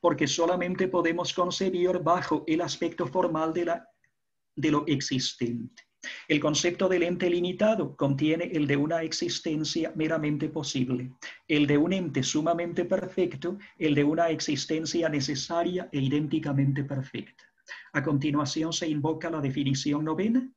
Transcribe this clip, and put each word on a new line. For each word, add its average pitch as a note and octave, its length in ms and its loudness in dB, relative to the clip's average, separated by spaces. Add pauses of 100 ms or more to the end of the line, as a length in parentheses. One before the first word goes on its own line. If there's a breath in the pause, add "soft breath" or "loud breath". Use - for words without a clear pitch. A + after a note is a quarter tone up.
porque D3+ 280 2
solamente F3+ 580 0
podemos E3+ 460 0
concebir F3+ 680 2
bajo D#3+ 460 2
el D#3+ 140 2
aspecto E3 480 -4
formal D#3+ 440 0
de F3 140 0
la E3+ 220 -4 (680)
de D3 140 2
lo D3 160 2
existente. B2+ 960 -4 (440 loud breath)
El D3+ 120 4
concepto E3+ 480 0
del F3 140 2
ente F3+ 260 0
limitado F3 680 0
contiene D3+ 560 2
el D3 140 0
de C#3+ 100 2
una D#3+ 260 0
existencia D#3+ 920 -2
meramente D3+ 520 0
posible, C3 640 -2 (360 loud breath)
el D3 180 4
de D3 120 4
un E3+ 140 4
ente D#3+ 300 -2
sumamente E3+ 640 0
perfecto, F#3 760 -2 (200 loud breath)
el D3+ 160 4
de D3 100 6
una E3 260 4
existencia D#3 800 -2
necesaria E3+ 840 -2
e C#3+ 80 0
idénticamente C#3 840 2
perfecta. - 600 -8 (480 loud breath)
A C#3+ 100 0
continuación D3+ 720 0
se E3 160 -2
invoca D#3 420 -2
la D#3+ 100 -4
definición C#3 640 0
novena. G#3+ 520 0